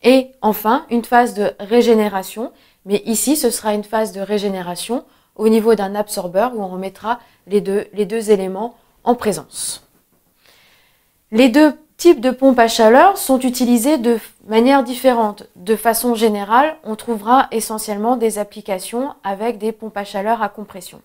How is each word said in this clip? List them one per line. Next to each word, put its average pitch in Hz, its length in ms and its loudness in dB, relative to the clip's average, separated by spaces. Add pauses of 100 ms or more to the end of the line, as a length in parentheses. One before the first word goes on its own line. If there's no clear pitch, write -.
Et 262 260 4 (100)
enfin, 214 480 -2
une 233 160 -2
phase 240 300 2
de 202 240 -2
régénération, 214 920 0 (340)
mais 196 200 -2
ici, 233 300 0
ce 247 140 0
sera 214 240 -4
une 208 100 -4
phase 220 280 -4
de 190 80 -10
régénération 196 840 -6 (300)
au 214 140 0
niveau 226 260 4
d'un 202 220 -6
absorbeur 208 580 -2
où 214 80 -6
on 190 60 -8
remettra 190 500 -8 (300)
les 202 120 0
deux, 196 320 -4
les 202 140 -2
deux 214 240 -2
éléments 190 460 -2 (260)
en 240 120 2
présence. - 720 -8 (1500)
Les 240 160 6
deux 294 240 4 (240)
types 330 240 4
de 254 100 0
pompes 254 280 2
à 226 100 6
chaleur 254 480 6
sont 262 240 0
utilisés 247 560 0
de 233 220 0 (280)
manière 247 380 4
différente. 233 600 -2 (120)
De 185 180 -2
façon 233 400 0
générale, 220 720 0
on 220 120 -8
trouvera 233 540 0
essentiellement 214 680 -4
des 220 220 -2
applications 208 760 -8 (100)
avec 208 320 -6
des 214 160 -6
pompes 220 240 -12
à 202 80 -8
chaleur 214 380 -4
à 202 80 -4
compression. 196 540 -18